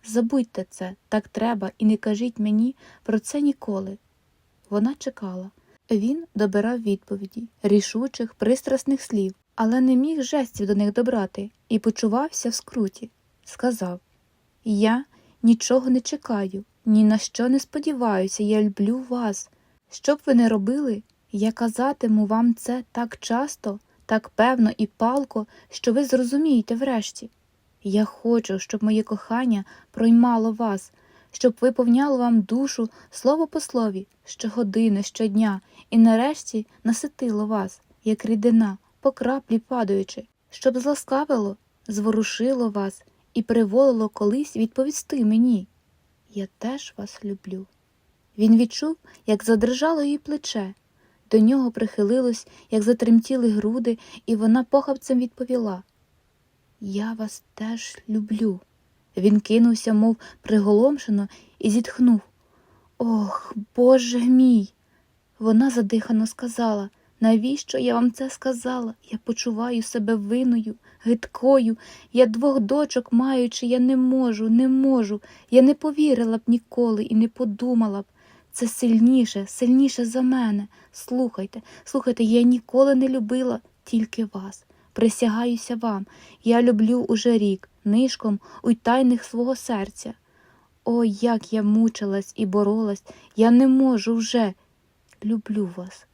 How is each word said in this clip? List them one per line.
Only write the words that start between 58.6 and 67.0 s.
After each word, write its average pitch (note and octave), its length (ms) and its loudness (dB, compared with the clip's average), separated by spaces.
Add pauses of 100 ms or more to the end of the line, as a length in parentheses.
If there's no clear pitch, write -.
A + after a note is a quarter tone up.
Він G#3 220 4
кинувся, A3+ 540 2
мов A3 240 2 (240)
приголомшено, G#3+ 840 2 (320)
і A3 100 0
зітхнув: A#3 520 2 (760)
«Ох, A3 560 -4 (220)
Боже B3 440 4
мій!» B3 540 4 (640)
Вона A3+ 300 4
задихано A3 580 0
сказала: A3 600 -6 (320)